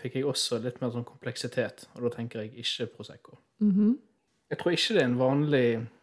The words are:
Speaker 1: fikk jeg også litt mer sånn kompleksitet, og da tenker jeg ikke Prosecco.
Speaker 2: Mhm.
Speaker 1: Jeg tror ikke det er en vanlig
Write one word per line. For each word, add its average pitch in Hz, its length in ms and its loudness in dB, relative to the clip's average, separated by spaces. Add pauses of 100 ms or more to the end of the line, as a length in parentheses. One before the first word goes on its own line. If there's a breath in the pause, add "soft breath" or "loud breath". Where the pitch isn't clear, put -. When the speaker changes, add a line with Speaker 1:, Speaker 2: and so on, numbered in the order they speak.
Speaker 1:
fikk 131 160 -6
jeg 139 80 0
også 123 380 -2
litt 123 180 -6
mer 123 80 -2
sånn 120 160 -6
kompleksitet, - 880 -6
og 120 140 -2
da 120 80 -10
tenker 117 260 -6
jeg 110 160 -12
ikke 117 380 -4
Prosecco. - 420 -18 (220)
Speaker 2:
Mhm. 208 380 4 (520)
Speaker 1:
Jeg 151 80 -4
tror 180 160 0
ikke - 200 0
det 165 80 6
er 123 100 4
en 123 80 0
vanlig 131 680 2 (160)